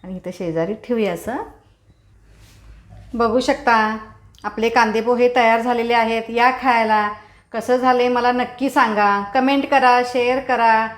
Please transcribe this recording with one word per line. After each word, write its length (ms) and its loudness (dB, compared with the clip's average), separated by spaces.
आणि 120 -12
इथं 180 -12
शेजारी 400 -4
ठेवूया 300 -2
असं. 240 -8
बघू 260 0
शकता, 360 0
आपले 260 -4
कांदे 320 2
पोहे 340 2
तयार 260 4
झालेले 320 -2
आहेत. 360 0
या 220 2
खायला. 460 2
कसं 240 -2
झाले 300 2
मला 240 0
नक्की 380 -4
सांगा, 500 2
कमेंट 360 0
करा, 360 4
शेअर 340 0
करा 480 2